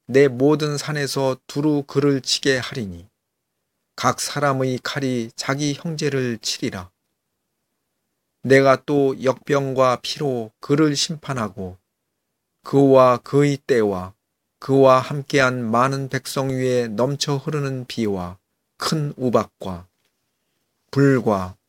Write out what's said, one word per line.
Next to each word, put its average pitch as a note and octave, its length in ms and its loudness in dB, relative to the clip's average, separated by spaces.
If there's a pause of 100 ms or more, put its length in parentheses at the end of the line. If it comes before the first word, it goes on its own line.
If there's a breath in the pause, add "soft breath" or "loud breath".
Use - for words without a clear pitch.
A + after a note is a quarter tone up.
내 C3+ 220 4
모든 D3 480 0
산에서 C3+ 600 -4 (100)
두루 C#3+ 400 -2
그를 C#3 340 0
치게 C3+ 380 -2
하리니 G2+ 500 -10 (880)
각 - 240 -2
사람의 C3 640 -2
칼이 B2+ 540 -4
자기 C#3+ 380 -4
형제를 C#3 640 -4
치리라. F#2+ 520 -8 (1500)
내가 C3+ 420 4
또 C3+ 380 0
역병과 C3 800 0
피로 B2+ 480 -6 (100)
그를 D3 360 2
심판하고 G#2+ 800 -8 (840)
그와 C3 560 6
그의 C#3+ 480 0
떼와 G2 480 0 (440)
그와 C3 420 6
함께한 C3 640 -2
많은 C3 440 0
백성 C3+ 420 -6
위에 B2+ 380 0
넘쳐 C#3 480 -2
흐르는 C3+ 500 -6
비와 G2 520 -4 (380)
큰 D3 400 -4
우박과 G#2 720 -4 (1040)
불과 A2 680 2 (120)